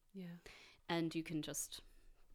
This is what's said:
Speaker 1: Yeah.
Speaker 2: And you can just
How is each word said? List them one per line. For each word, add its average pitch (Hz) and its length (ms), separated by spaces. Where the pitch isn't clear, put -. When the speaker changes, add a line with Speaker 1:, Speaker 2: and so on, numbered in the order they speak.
Speaker 1:
Yeah. 175 220
Speaker 2:
And 170 260
you 160 80
can 156 200
just - 380